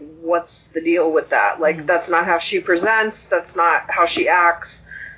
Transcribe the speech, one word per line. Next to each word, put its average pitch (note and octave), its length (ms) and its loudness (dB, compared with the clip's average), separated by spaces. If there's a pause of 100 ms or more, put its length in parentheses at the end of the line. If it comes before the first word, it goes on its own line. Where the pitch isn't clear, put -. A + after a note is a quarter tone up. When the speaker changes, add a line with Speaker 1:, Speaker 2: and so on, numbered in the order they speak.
(220)
Speaker 1:
what's E3+ 460 -4
the D#3+ 140 -6
deal E3 280 2
with D#3 200 0
that? C3+ 320 0
Like, D#3+ 160 2
Speaker 2:
Mm. D#3 80 -12
Speaker 1:
that's E3+ 240 0
not E3+ 160 2
how F3 140 2
she F#3 200 -4
presents, G#3 680 0
that's F3 260 -2
not E3+ 340 2
how F3 160 2
she - 220 0
acts, E3+ 580 2 (320)